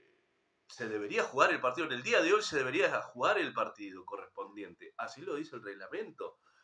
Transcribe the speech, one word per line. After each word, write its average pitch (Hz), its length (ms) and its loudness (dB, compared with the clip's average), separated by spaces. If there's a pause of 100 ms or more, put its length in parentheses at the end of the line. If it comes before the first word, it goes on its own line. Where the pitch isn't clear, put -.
(680)
se 113 200 -8
debería 107 340 -2
jugar 156 300 6
el 147 80 0
partido. 160 260 2
En 135 60 -4
el 123 100 -4
día 208 180 4
de 170 140 6
hoy 214 80 4
se 156 140 -2
debería 139 440 4
jugar 170 380 2
el 135 160 -2
partido 101 500 -4
correspondiente. 95 960 -12
Así 117 240 -10
lo 170 140 -4
dice 151 180 -8
el 113 80 -10
reglamento. 101 800 -8 (240)